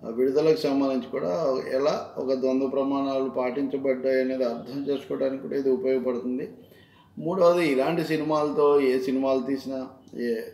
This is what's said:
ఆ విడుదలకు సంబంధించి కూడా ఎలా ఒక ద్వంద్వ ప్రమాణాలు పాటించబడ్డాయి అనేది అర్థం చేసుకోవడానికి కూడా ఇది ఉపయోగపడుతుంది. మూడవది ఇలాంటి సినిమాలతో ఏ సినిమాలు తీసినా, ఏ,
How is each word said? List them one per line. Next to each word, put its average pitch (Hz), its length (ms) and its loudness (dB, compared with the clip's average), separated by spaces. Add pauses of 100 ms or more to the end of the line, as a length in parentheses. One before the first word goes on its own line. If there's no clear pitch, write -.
ఆ 117 40 -10
విడుదలకు 135 520 2
సంబంధించి 135 460 0
కూడా 131 560 -2 (100)
ఎలా 143 460 0
ఒక 135 160 -2
ద్వంద్వ 131 340 0
ప్రమాణాలు 135 600 -2
పాటించబడ్డాయి 131 920 0
అనేది 131 240 0
అర్థం 120 440 -6
చేసుకోవడానికి 135 540 -4
కూడా 139 140 -6
ఇది 135 140 0
ఉపయోగపడుతుంది. 127 840 -2 (680)
మూడవది 175 500 4
ఇలాంటి 147 360 2
సినిమాలతో 147 760 2
ఏ 131 180 4
సినిమాలు 135 420 0
తీసినా, 135 480 -6 (260)
ఏ, 117 200 -2 (200)